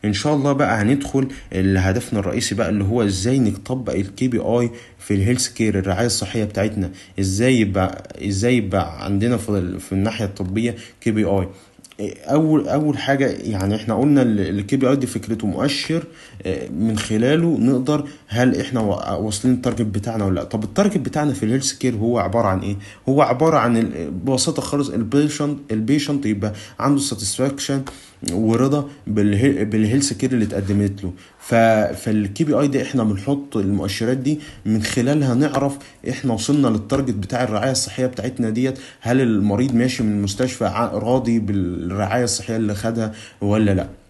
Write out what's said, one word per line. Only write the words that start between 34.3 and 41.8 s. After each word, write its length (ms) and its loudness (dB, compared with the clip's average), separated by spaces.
من 180 2
خلالها 520 2
نعرف 420 0
احنا 240 -2
وصلنا 340 2
للتارجت 460 0
بتاع 300 -2
الرعايه 280 0
الصحيه 340 -2
بتاعتنا 440 -4
ديت، 300 -2
هل 200 2
المريض 540 2
ماشي 280 0
من 140 0
المستشفى 480 -2
ع-، 200 0
راضي 540 0
بالرعايه 840 -2